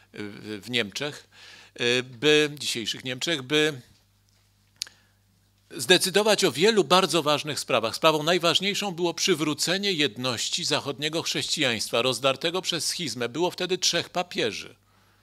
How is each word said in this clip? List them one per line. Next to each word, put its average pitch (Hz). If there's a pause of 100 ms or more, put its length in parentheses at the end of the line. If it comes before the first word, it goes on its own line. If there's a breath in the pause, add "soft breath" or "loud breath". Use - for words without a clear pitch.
(120 loud breath)
w, 104
w 117
Niemczech, 123 (460 loud breath)
e, 123
by, 143
dzisiejszych -
Niemczech, 131
by 151 (2000 soft breath)
zdecydować 185
o 156
wielu 190
bardzo 170
ważnych 143
sprawach. 113
Sprawą 156
najważniejszą 180
było 170
przywrócenie 170
jedności 127
zachodniego 143
chrześcijaństwa, 123
rozdartego 135
przez 165
schizmę. 123
Było 160
wtedy 185
trzech -
papieży. 170 (460 soft breath)